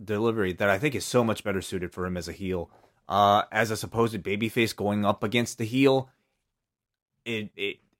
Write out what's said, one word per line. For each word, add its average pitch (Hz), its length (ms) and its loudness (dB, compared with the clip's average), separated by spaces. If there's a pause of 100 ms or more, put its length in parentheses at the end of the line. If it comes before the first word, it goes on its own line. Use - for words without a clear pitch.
delivery 107 500 0
that 101 160 2
I 98 80 4
think 143 160 0
is 98 120 -6
so 123 180 4
much 107 200 -2
better 95 180 -2
suited 90 320 -8
for 92 120 -6
him 90 120 -4
as 87 100 -8
a 82 60 -10
heel. 92 360 -6 (400)
Uh, 101 420 6
as 110 200 0
a 107 60 -2
supposed 110 440 -2
babyface 107 540 -2
going 101 300 0
up 101 180 0
against 117 340 -2
the 117 80 -6
heel, 135 440 2 (1160)
it, 110 300 -4
it, 98 220 -6 (220)